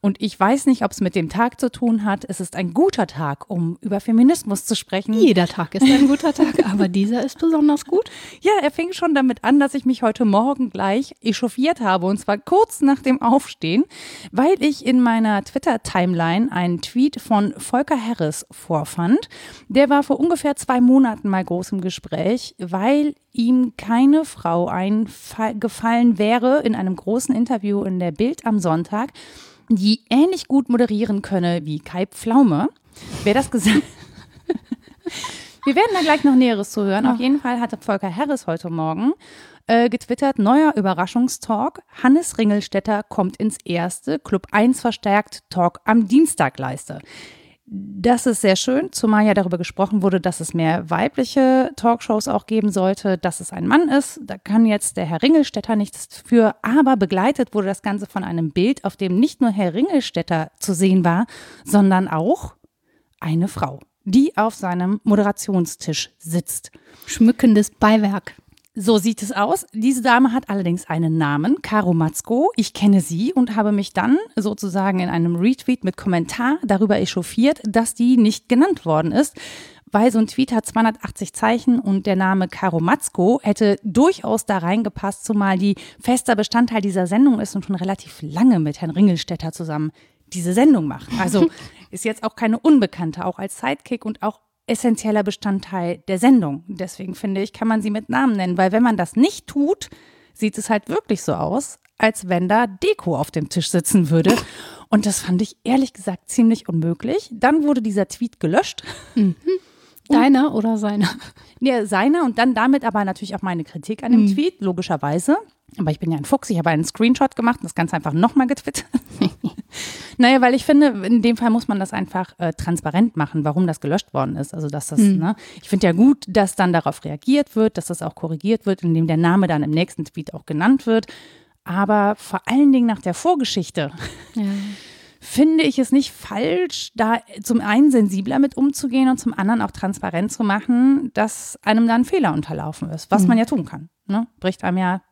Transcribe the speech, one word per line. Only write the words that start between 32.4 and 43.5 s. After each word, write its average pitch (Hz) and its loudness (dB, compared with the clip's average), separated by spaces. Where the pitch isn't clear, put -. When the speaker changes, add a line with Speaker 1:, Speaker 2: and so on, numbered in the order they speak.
Speaker 1:
Wer 208 2
das 269 0
gesagt 214 2
<laughs> - -12
Wir 277 0
werden 440 2
da 359 0
gleich 302 2
noch 277 6
Näheres 233 2
zu 208 -4
hören. 196 0
Auf 247 0
Speaker 2:
Ja. 247 -4
Speaker 1:
jeden 277 2
Fall 247 -4
hatte 233 -6
Volker 196 -6
Harris 277 -4
heute 170 -6
Morgen, 165 -2
äh, 233 2
getwittert, 254 -2
neuer 277 4
Überraschungstalk, 214 -2
Hannes 277 4
Ringelstetter 208 0
kommt 185 -4
ins 214 -4